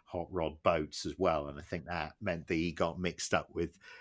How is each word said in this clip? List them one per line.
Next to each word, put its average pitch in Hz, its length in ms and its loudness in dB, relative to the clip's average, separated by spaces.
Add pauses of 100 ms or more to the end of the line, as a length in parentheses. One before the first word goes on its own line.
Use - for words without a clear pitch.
hot 87 260 -6
rod 80 320 -2
boats 82 420 2
as 78 120 -4
well. 80 320 4
And 71 100 -10
I 82 40 -12
think 85 240 -8
that 80 340 -4
meant 85 260 -2
that 92 60 0
he 82 180 2
got 82 280 0
mixed - 340 -2
up 78 200 2
with 85 240 -2 (240)